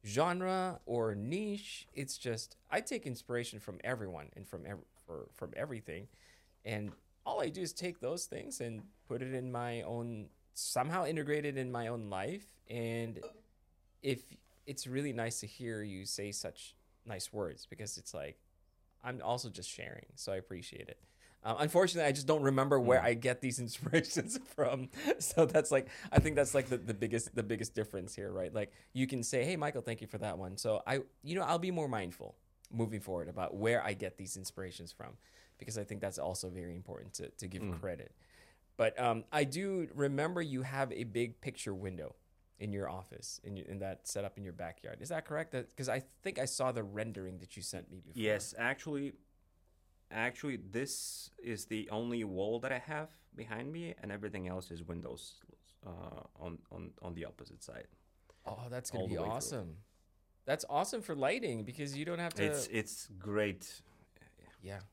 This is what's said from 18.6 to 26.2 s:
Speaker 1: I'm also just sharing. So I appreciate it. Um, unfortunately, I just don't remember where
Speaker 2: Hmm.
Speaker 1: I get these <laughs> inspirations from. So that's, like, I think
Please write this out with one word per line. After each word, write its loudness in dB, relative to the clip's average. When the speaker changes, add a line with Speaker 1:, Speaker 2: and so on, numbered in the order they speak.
Speaker 1:
I'm -4
also 0
just -8
sharing. -10
So -4
I 2
appreciate -8
it. -12
Um, 4
unfortunately, 8
I 8
just 0
don't 8
remember 8
where 10
Speaker 2:
Hmm. 4
Speaker 1:
I 8
get 2
these 0
<laughs> 0
inspirations 2
from. 4
So 8
that's, 6
like, 6
I 12
think 6